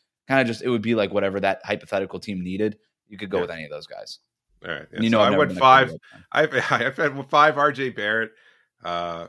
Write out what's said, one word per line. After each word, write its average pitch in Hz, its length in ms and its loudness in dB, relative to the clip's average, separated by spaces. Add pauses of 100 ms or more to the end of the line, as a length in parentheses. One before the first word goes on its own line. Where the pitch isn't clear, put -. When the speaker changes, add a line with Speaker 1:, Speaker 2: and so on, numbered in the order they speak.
(280)
Speaker 1:
Kinda 135 180 2
just, 117 160 -6
it 127 80 -2
would 117 140 -2
be, 117 120 0
like, 101 160 0
whatever 98 300 0
that 98 240 0
hypothetical 98 540 -6
team 95 220 -8
needed. 95 360 -4 (320)
You 104 80 -20
could 98 120 -12
go 98 80 -2
Speaker 2:
Yeah. 90 40 0
Speaker 1:
with 85 100 -6
any 80 140 -12
of 73 60 -14
those 76 160 -14
guys. - 320 -18 (440)
Speaker 2:
All 90 80 -8
right. 76 120 -8
Speaker 1:
And - 100 -20
Speaker 2:
Yeah, 87 80 -10
Speaker 1:
you 113 80 2
Speaker 2:
so 117 80 4
Speaker 1:
know 107 40 6
I've 123 60 6
Speaker 2:
I - 40 4
Speaker 1:
never 101 80 2
Speaker 2:
went 143 100 2
Speaker 1:
been 92 80 -8
a - 20 -4
Speaker 2:
five. 131 280 8
Speaker 1:
Coby 78 40 -8
White 80 80 -14 (120)
fan. - 200 -20
Speaker 2:
I've, 135 680 0
<laughs> - 40 -4
I've 143 160 -2
had 135 120 -14
five 151 280 4
R 147 160 2
J 131 160 -4
Barrett, 110 420 -4 (540)
uh, 87 420 -6